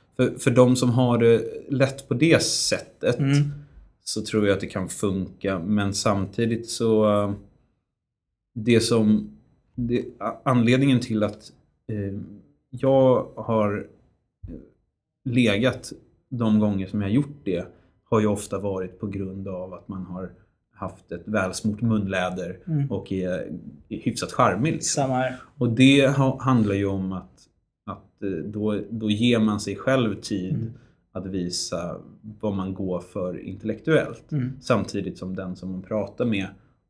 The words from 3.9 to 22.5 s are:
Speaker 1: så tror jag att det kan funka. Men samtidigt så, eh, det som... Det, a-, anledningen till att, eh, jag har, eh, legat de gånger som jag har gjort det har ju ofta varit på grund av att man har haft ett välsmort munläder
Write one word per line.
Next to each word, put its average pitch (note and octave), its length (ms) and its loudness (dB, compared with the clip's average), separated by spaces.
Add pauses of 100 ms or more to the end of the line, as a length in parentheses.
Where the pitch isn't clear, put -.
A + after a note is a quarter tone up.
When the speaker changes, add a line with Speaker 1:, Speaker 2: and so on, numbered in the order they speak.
Speaker 1:
så - 180 -4
tror G#2+ 240 0
jag G2 80 4
att F#2+ 60 -2
det F#2 60 -6
kan F#2 220 -6
funka. F#2 680 -4
Men G#2 360 0
samtidigt A2+ 760 -2
så, G#2+ 540 2
eh, G#2 80 -4 (1200)
det A#2 260 4
som... G#2+ 560 2 (380)
Det, A#2+ 300 -2 (140)
a-, G#2 260 -8
anledningen B2+ 560 4
till G#2+ 220 -2
att, - 300 -4 (400)
eh, G2 280 -6 (500)
jag C3 680 4
har, G#2+ 500 0 (640)
eh, E2 60 -12 (800)
legat A#2 600 2 (380)
de A2 300 2
gånger G2+ 260 0
som G#2 160 -4
jag G2+ 60 -2
har G2+ 60 2
gjort C#3 300 0
det F2+ 220 -4 (380)
har A2 160 2
ju G#2+ 60 2
ofta G2+ 320 -2
varit F#2+ 420 -6
på A2 60 -6
grund G2 420 -8
av F#2 260 -10
att - 140 -18
man F#2 180 -10
har F2+ 240 -10 (440)
haft - 380 -12
ett F2 160 -10
välsmort G#2 520 -2
munläder F#2 840 -2